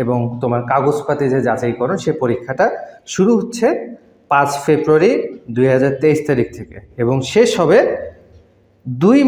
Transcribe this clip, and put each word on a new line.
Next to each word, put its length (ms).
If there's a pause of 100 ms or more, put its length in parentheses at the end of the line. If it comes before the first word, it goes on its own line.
এবং 160 (240)
তোমার 180 (100)
কাগজপাতি 600
যে 140
যাচাইকরণ, 580
সে 60 (120)
পরীক্ষাটা 440 (480)
শুরু 220
হচ্ছে 300 (640)
পাঁচ 200 (140)
ফেব্রুয়ারি 460 (440)
দুই 200
হাজার 180 (100)
তেইশ 240
তারিখ 220 (100)
থেকে 200 (240)
এবং 140 (160)
শেষ 180 (100)
হবে 180 (1080)
দুই 420